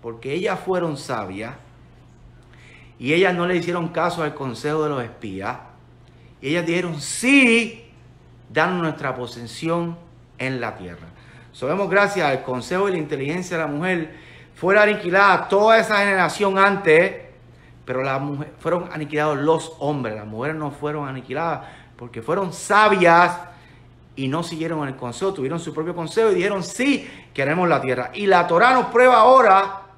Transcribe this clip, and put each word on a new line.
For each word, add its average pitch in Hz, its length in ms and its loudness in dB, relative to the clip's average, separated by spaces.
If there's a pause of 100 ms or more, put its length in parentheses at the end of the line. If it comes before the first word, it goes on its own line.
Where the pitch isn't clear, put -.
Porque 117 320 -10
ellas 190 260 -4
fueron 180 360 -2
sabias, 110 580 -10 (1400)
y 131 160 -2
ellas 180 220 4
no 170 100 -2
le 185 120 0
hicieron 170 320 -4
caso 165 340 -2
al 151 100 -4
consejo 147 500 -4
de 151 60 -2
los 135 140 -4
espías, 104 540 -10 (800)
y 131 100 -8
ellas 170 160 -2
dijeron, 170 360 -4
"Sí, 233 920 0 (600)
danos 170 300 -2
nuestra 147 340 -6
posesión 160 840 -8 (400)
en 131 240 -6
la 113 140 -8
tierra". 85 320 -16 (440)
So, - 160 -8
demos 185 220 -2
gracias 190 380 2
al 131 160 -2
consejo 135 440 -4
y 196 40 -2
la 180 80 -2
inteligencia 151 580 -6
de 165 60 -4
la 151 60 -6
mujer, 160 460 -4 (380)
fuera 196 300 4
aniquilada 196 640 2
toda 214 320 6
esa 208 180 0
generación 196 600 0
antes, 190 640 4 (640)
pero 127 180 -6
las 135 180 -4
mujeres, 139 380 -10
fueron 170 320 -4
aniquilados 151 480 -2
los 156 400 0
hombres, 135 360 -4
las 107 120 -12
mujeres 123 300 -6
no 151 120 -6
fueron 147 380 -8
aniquiladas, 135 600 -8 (280)
porque 117 260 -14
fueron 180 320 -4
sabias 180 840 4 (760)
y 135 120 -6
no 156 160 -4
siguieron 165 440 -6
el 131 80 -10
consejo, 131 380 -6
tuvieron 151 260 -6
su 165 140 -10
propio 160 220 -6
consejo 202 360 0
y 190 40 2
dijeron, 190 280 -2
"Sí, 254 440 -2 (260)
queremos 156 340 0
la 147 140 2
tierra". 123 320 -4
Y 202 140 -4
la 180 180 4
Torá 185 280 4
nos 247 140 2
prueba 247 340 6
ahora 220 600 6 (160)